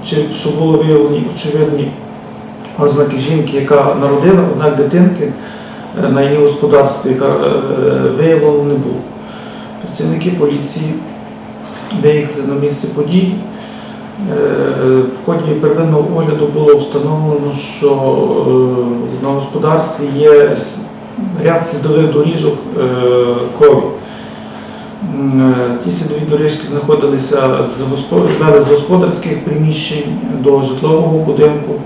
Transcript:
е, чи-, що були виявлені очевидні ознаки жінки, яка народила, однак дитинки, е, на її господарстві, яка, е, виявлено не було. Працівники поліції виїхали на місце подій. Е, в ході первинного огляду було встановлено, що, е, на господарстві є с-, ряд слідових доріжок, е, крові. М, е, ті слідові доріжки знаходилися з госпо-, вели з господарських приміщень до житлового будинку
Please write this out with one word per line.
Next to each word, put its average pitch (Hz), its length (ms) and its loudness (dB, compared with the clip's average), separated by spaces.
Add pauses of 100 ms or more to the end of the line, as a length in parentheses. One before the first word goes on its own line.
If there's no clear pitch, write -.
е, - 20 -14
чи-, 151 260 -2
що - 180 -4
були 156 280 2
виявлені 147 580 2
очевидні 143 560 0 (880)
ознаки 143 380 2
жінки, 147 400 0
яка 139 440 2
народила, 160 500 4
однак 147 240 0
дитинки, 147 580 2 (720)
е, 120 60 0
на 139 120 2
її 143 160 2
господарстві, 143 720 2
яка, 131 160 0
е, 143 340 2 (580)
виявлено 151 460 4
не 143 100 0
було. 127 220 -2 (920)
Працівники 160 460 -2
поліції 156 640 -2 (1080)
виїхали 143 440 2
на 139 60 -2
місце 143 340 -2
подій. 165 460 0 (1000)
Е, 131 720 0
в - 240 -4
ході 156 260 -2
первинного 156 540 2 (100)
огляду 151 320 0
було 147 280 4
встановлено, 147 800 -2 (240)
що, 147 100 0 (1300)
е, 135 40 -6
на 139 40 -2
господарстві 147 760 -2 (100)
є 151 160 6
с-, - 460 4 (680)
ряд 165 240 0
слідових 156 460 2
доріжок, 151 440 0 (220)
е, 127 60 2 (720)
крові. 143 240 6 (1200)
М, 135 500 2
е, 123 320 0
ті 175 60 -2
слідові 151 380 -4
доріжки 151 380 0
знаходилися 139 1000 2 (120)
з 131 40 -6
госпо-, 143 460 0 (120)
вели 147 220 6
з 135 60 2
господарських 170 760 2
приміщень 151 720 -2 (220)
до 139 220 4
житлового 160 560 0
будинку 147 560 2 (120)